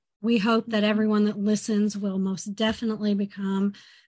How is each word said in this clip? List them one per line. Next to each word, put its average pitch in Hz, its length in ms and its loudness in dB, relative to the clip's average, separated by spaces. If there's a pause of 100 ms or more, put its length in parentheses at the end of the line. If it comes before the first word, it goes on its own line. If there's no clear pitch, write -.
(220)
We 233 180 2
hope 226 300 2
that 214 140 2
everyone 214 420 2
that 208 120 -2
listens 208 580 0
will 196 220 -2
most 190 380 -4
definitely 220 580 -2
become 202 600 -2 (340)